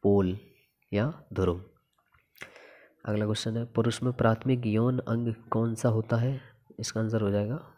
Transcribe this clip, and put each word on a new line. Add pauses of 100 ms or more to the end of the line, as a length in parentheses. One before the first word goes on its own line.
पोल (560)
या (200)
ध्रुव। (1400)
अगला
क्वेश्चन
है,
पुरुष
में
प्राथमिक
यौन
अंग (180)
कौन
सा
होता
है? (400)
इसका
आंसर
हो
जाएगा (200)